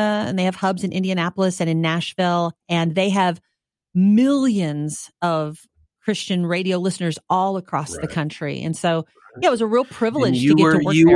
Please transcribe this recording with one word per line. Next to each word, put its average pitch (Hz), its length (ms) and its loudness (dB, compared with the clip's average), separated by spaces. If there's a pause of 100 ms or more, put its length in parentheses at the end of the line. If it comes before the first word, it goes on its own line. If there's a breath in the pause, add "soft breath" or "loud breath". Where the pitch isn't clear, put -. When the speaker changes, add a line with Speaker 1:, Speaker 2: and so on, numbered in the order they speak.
(280)
Speaker 1:
and 190 100 -4
they 185 60 0
have 185 120 0
hubs 190 280 -2
in 185 80 -4
Indianapolis 185 680 -2
and 170 80 -2
in 165 140 0
Nashville, 170 720 -2 (160)
and 170 240 0
they 190 160 0
have 185 320 0 (540)
millions 202 1120 2 (120)
of 160 380 -2 (440)
Christian 185 420 -2
radio 180 320 -2
listeners 175 400 -4 (120)
all 190 280 0
across 151 360 -6
the - 60 -12
Speaker 2:
Right. 160 100 -6
Speaker 1:
country. 147 520 -6
And 160 140 -6
so, 165 300 -2 (300 soft breath)
Speaker 2:
Right. - 80 -6
Speaker 1:
yeah, 359 60 2
it - 20 4
was 226 100 -2
a 220 60 0
real 240 160 2
Speaker 2:
And - 80 -8
Speaker 1:
privilege 226 460 0
Speaker 2:
you 135 120 2
Speaker 1:
to 151 60 6
get 160 80 6
Speaker 2:
were, 156 160 6
Speaker 1:
to 147 60 0
work 147 100 0
Speaker 2:
you 160 100 6
Speaker 1:
there. 175 100 8